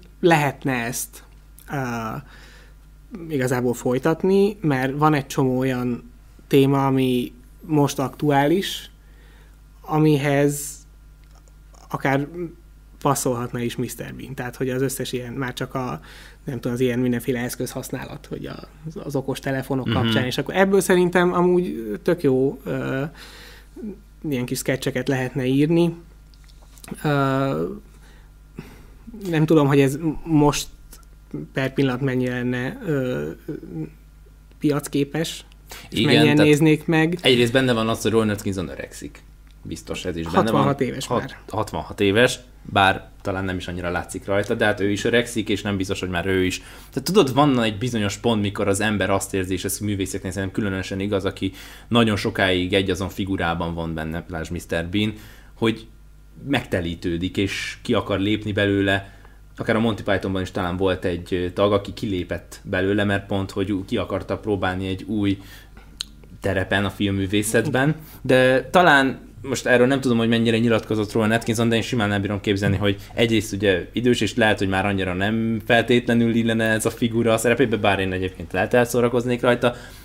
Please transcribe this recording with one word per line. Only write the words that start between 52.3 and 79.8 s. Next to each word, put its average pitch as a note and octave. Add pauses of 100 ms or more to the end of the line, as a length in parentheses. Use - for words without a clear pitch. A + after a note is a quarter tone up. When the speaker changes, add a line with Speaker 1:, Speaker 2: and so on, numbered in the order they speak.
Speaker 2:
egy F#2+
azon F2+
figurában E2+
van E2
benne, D#2+
lásd E2
Mister E2+
Bean, G#2 (400)
hogy A2+ (600)
megtelítődik, F2+
és -
ki A#2+
akar G2
lépni G#2
belőle. G2 (420)
Akár A2
a G#2+
Monty A2
Pythonban F#2+
is F#2
talán F2+
volt F#2
egy, F2
ö, F2+
tag, G#2
aki G2
kilépett F2+
belőle, G2
mert G2+
pont, F#2+
hogy G2+ (100)
ki A2+
akarta F#2
próbálni F#2+
egy F#2+
új G2+ (1040)
terepen G2
a F#2+
filmművészetben, G#2+ (260)
de B2+
talán C#3+ (160)
most C3+
erről B2
nem C3+
tudom, B2
hogy A2+
mennyire A2+
nyilatkozott A2
Rowan A2
Atkinson, A#2
de A2+
én A2
simán G#2
nem G2+
bírom G2+
képzelni, G2+
hogy G2+ (180)
egyrészt A2+
ugye G2
idős, A#2+
és G#2
lehet, G#2+
hogy G2
már F#2+
annyira F#2+
nem A2
feltétlenül A#2
illene A2+
ez A2
a A2+
figura A2+
a A2+
szerepébe, A#2
bár G2+
én F#2+
egyébként F#2
lehet G#2+
elszórakoznék A#2+
rajta, A#2+ (320)